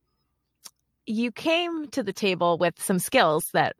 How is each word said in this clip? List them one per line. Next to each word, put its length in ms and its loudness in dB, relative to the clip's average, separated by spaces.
you 260 -2
came 560 -2
to 140 -4
the 100 -4
table 460 0
with 220 0
some 180 0
skills 540 2
that 260 2